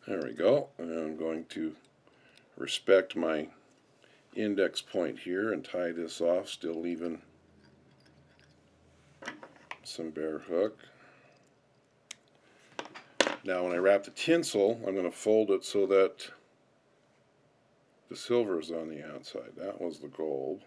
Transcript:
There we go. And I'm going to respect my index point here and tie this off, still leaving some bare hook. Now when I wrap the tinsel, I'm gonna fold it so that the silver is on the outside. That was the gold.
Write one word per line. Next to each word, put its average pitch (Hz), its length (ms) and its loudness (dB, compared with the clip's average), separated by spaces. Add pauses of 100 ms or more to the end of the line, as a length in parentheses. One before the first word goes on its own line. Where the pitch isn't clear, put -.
There 92 160 -4
we 60 100 -8
go. 113 440 4
And 82 220 -6
I'm 78 160 -4
going 80 340 -4
to 80 260 -6 (800)
respect - 580 4
my 80 320 0 (880)
index 101 460 0
point 85 380 -4
here 98 340 -2
and 78 100 -6
tie 90 280 -4
this 82 300 -6
off, 87 280 2
still 82 240 -6
leaving 82 480 -6 (2500)
some 82 260 -8
bare 78 300 -4
hook. 92 400 0 (2750)
Now 92 200 0
when 90 100 0
I 87 40 0
wrap 98 260 6
the - 80 -14
tinsel, 117 760 2
I'm 98 80 -2
gonna 90 160 -2
fold 107 400 4
it 95 120 2
so 98 240 2
that 95 420 4 (1800)
the - 60 -12
silver 110 440 0
is 80 120 -8
on 82 180 -6
the 76 140 -12
outside. - 540 -12
That 98 220 -8
was 85 200 -6
the 73 80 -14
gold. 73 600 -6